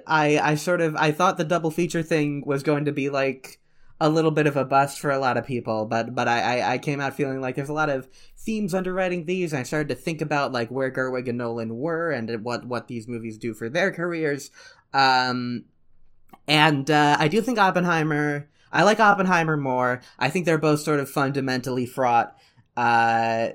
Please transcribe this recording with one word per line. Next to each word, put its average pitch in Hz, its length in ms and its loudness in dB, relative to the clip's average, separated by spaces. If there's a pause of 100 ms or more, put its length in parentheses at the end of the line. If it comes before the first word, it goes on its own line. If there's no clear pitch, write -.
I, 151 320 4
I 151 160 2
sort 170 260 0
of, 156 140 0
I 151 160 2
thought 185 260 2
the 175 80 0
double 165 260 0
feature 170 320 -2
thing 147 420 -2
was 139 180 -2
going 147 220 0
to 143 60 -2
be, 139 180 -2
like, 135 500 -4 (400)
a 156 100 4
little 160 220 4
bit 151 160 2
of 143 100 0
a 131 80 0
bust 139 340 2
for 147 120 0
a 135 80 2
lot 127 180 0
of 117 100 -2
people, 113 380 -2
but, 117 300 -4
but 123 120 -2
I, 120 340 2
I, 104 120 0
I 131 60 0
came 143 220 -4
out 135 140 -4
feeling 135 260 -4
like 127 140 -4
there's 143 140 -6
a 151 40 -6
lot 151 160 0
of 131 180 -4 (300)
themes 214 380 -4
underwriting 185 500 -2
these, 175 280 -2
and 143 60 -2
I 123 40 -4
started 151 260 -4
to 160 60 -4
think 160 260 -6
about, 147 320 -2
like, 117 180 -2
where 131 200 -2
Gerwig 127 380 -4
and 120 100 -4
Nolan 117 380 -6
were 165 340 -4
and 113 320 -6
what, 120 220 -6
what 120 220 -6
these 117 200 -10
movies 113 300 -8
do 113 160 -6
for 113 160 -8
their 175 220 0
careers. 160 600 -4 (420)
Um, 127 720 2 (800)
and, 151 420 4
uh, 147 300 4
I 156 80 2
do 202 140 0
think 233 180 -2
Oppenheimer, 156 880 0 (240)
I 156 120 4
like 208 160 4
Oppenheimer 185 580 4
more. 127 440 0 (180)
I 135 100 0
think 175 160 -2
they're 160 120 4
both 151 240 2
sort 151 180 0
of 135 100 -4
fundamentally 131 760 -2
fraught, 120 500 2 (400)
uh, 113 800 2